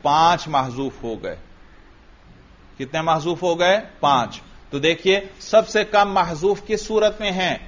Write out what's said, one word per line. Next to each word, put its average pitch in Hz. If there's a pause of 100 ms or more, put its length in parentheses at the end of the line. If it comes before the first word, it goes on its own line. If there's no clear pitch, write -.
पांच 160
महजूफ 131
हो 113
गए। 92 (1400)
कितने 135
महजूफ 160
हो 170
गए? 180 (240)
पांच। 131 (300)
तो 143
देखिए, 185 (120)
सबसे 214
कम 202
महजूफ 190
किस 214
सूरत 214
में 202
है? 180 (140)